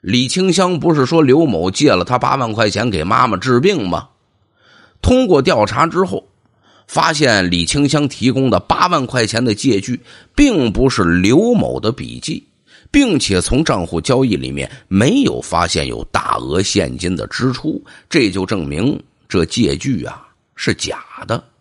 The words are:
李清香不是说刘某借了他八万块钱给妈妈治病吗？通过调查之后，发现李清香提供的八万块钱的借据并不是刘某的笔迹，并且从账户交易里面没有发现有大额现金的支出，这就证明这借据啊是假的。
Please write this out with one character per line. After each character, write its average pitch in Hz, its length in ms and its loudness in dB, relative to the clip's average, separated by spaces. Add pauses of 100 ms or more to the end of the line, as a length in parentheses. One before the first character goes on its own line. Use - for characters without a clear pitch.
李 123 260 0
清 185 260 0
香 180 280 0
不 165 140 2
是 143 100 2
说 160 180 2
刘 143 220 6
某 95 260 0
借 139 220 2
了 90 120 2
他 120 140 -2
八 127 180 0
万 117 160 -2
块 110 180 0
钱 113 200 -2
给 82 140 -2
妈 120 220 2
妈 104 100 0
治 123 240 2
病 151 280 0
吗？ 82 200 -6 (960)
通 254 240 4
过 165 140 4
调 131 260 2
查 123 200 0
之 170 180 -2
后， 185 220 -8 (640)
发 165 240 0
现 117 360 2
李 87 160 -2
清 143 240 0
香 143 200 0
提 127 240 -2
供 131 180 0
的 92 80 2
八 - 300 0
万 151 180 0
块 123 180 -2
钱 110 200 -2
的 113 100 0
借 107 260 0
据 120 200 -8 (340)
并 185 380 2
不 127 180 2
是 107 140 0
刘 110 500 4
某 65 260 -2
的 107 100 -2
笔 123 300 -10
迹， - 260 -10 (460)
并 240 260 4
且 95 220 0
从 127 240 0
账 104 200 0
户 82 160 -4
交 131 240 2
易 107 120 0
里 65 160 -6
面 69 180 -8 (160)
没 143 360 2
有 60 200 -2
发 85 240 -2
现 76 220 -2
有 58 240 -8
大 - 240 -2
额 69 260 -2
现 76 340 -2
金 90 200 -4
的 58 100 -8
支 127 260 -4
出， - 320 -8 (240)
这 120 220 2
就 95 160 -4
证 95 180 -4
明 80 380 -2 (260)
这 85 160 2
借 82 320 0
据 - 280 -4
啊 - 240 -16 (260)
是 - 180 -4
假 - 300 -8 (240)
的。 110 160 -4 (180)